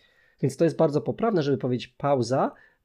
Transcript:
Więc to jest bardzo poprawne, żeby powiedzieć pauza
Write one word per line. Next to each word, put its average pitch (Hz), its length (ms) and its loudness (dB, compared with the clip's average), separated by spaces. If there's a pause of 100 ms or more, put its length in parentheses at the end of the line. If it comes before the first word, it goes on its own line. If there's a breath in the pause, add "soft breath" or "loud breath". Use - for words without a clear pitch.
(420 loud breath)
Więc 135 160 0
to 175 60 2
jest 160 140 2
bardzo 151 240 2
poprawne, 180 420 -2
żeby 139 140 0
powiedzieć 123 300 -4
pauza 139 640 0 (340 loud breath)